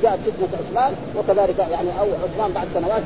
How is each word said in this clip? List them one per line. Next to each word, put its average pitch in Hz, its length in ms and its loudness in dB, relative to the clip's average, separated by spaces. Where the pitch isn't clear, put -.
جاءت 202 160 4
فتنة 190 280 -2
عثمان، 254 340 0
وكذلك 196 420 2
يعني 175 180 0
أو 202 60 2
عثمان 190 320 -2
بعد 180 180 -4
سنوات 196 320 0